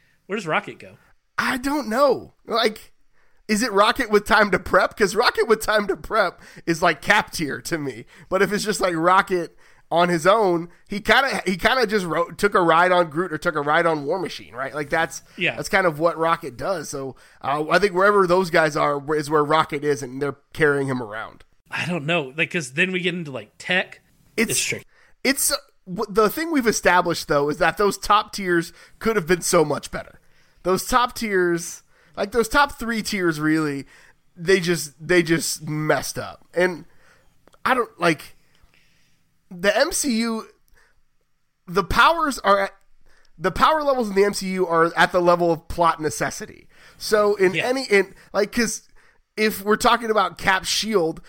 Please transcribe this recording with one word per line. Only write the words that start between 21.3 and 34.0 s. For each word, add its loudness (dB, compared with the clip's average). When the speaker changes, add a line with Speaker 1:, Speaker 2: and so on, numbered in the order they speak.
Speaker 1:
I -6
don't -4
know. -2
Like, -2
'cause -6
then 0
we -4
get -4
into, -10
like, -12
tech. -6
Speaker 2:
It's 0
Speaker 1:
It's -2
tricky. -8
Speaker 2:
it's, 0
uh, -4
w-, -8
the 4
thing -6
we've 0
established, 2
though, 0
is -2
that 0
those 0
top 0
tiers -2
could 0
have -2
been 0
so 2
much -6
better. -14
Those 0
top 0
tiers, -2
like, -6
those 0
top 0
three -4
tiers, -2
really, -2